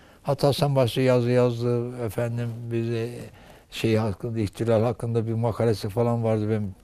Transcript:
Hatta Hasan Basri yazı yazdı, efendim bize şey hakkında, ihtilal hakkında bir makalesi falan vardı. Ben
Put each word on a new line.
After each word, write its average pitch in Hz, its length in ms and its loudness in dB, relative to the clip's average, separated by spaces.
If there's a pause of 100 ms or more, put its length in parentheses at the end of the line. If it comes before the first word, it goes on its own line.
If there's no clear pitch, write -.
(240)
Hatta 131 240 0
Hasan 139 280 2
Basri 131 280 2
yazı 123 260 4
yazdı, 120 760 0
efendim 117 440 -4 (220)
bize 117 380 -4 (640)
şey 113 240 2
hakkında, 113 440 -2
ihtilal 110 440 2
hakkında 117 440 -2
bir 113 60 -2
makalesi 113 560 0
falan 117 340 0
vardı. 110 260 0
Ben 107 200 -2 (140)